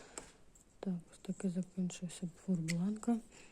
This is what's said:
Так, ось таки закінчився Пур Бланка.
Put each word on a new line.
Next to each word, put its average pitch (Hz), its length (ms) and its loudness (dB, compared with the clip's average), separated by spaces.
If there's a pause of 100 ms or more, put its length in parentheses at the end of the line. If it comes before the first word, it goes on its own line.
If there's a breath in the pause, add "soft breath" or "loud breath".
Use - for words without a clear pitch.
(800 loud breath)
Так, 190 140 0 (180)
ось - 60 -20
таки - 320 0
закінчився 175 800 -2 (180)
Пур 185 120 4
Бланка. 190 600 2 (340 loud breath)